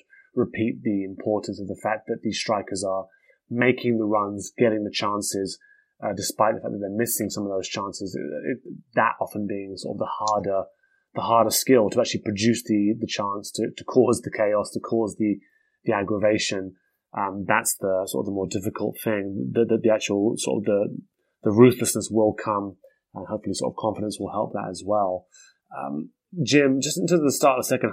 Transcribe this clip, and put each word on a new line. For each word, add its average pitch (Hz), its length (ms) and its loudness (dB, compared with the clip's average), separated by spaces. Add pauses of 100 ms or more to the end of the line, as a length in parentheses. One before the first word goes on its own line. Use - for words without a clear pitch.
(340)
repeat 117 500 -2
the 101 200 0
importance 98 560 -4
of 98 80 -8
the 95 160 -8
fact 110 240 -4
that 113 160 -4
these 101 160 -4
strikers 104 440 -4
are 95 240 -4 (420)
making 120 480 2
the 110 80 0
runs, 104 520 -2
getting 110 280 2
the 101 40 -4
chances, 101 720 -4 (420)
uh, 110 140 -2
despite 107 400 0
the - 60 -8
fact 120 100 -6
that 107 80 -6
they're 98 100 -6
missing 110 400 -2
some 104 140 -6
of 101 60 -4
those 95 180 -4
chances, 98 480 -6
it, - 60 -6 (300)
it, - 220 -10 (220)
that 117 240 4
often 104 260 -6
being 98 300 -8
sort - 200 -8
of 101 40 -6
the 104 100 -4
harder, 98 540 -2 (500)
the - 80 -4
harder 110 280 4
skill 113 400 6
to 104 100 0
actually 110 220 0
produce 110 420 0
the, 104 340 2
the 113 80 -6
chance 101 460 -4
to, 110 240 -2
to - 80 -14
cause 123 380 4
the 95 100 -8
chaos, 104 400 0
to - 80 -6
cause 110 400 -2
the, 104 180 2 (460)
the 117 80 0
aggravation. 104 840 0 (380)
Um, 98 320 -4
that's 110 300 2
the 95 320 -2
sort - 160 -2
of - 40 -8
the 98 40 -4
more 95 160 -2
difficult 104 560 -4
thing, 104 480 -2
the, 117 140 4
the, 113 180 4
the 110 100 6
actual 107 440 2
sort 127 220 -2
of 104 40 -2
the, 104 340 0 (460)
the 107 80 2
ruthlessness 113 580 6
will 107 220 4
come, 101 460 -2 (360)
and 98 140 -12
hopefully 95 260 -6
sort - 200 -4
of - 20 -20
confidence 104 420 -4
will 98 140 -6
help 104 220 -4
that 104 160 -6
as 90 160 -12
well. 95 400 0 (520)
Um, - 340 -8 (300)
Jim, 135 380 4
just 147 180 -4
into 180 200 2
the 143 160 2
start 131 260 2
of 113 60 -2
the - 20 -6
second 123 260 0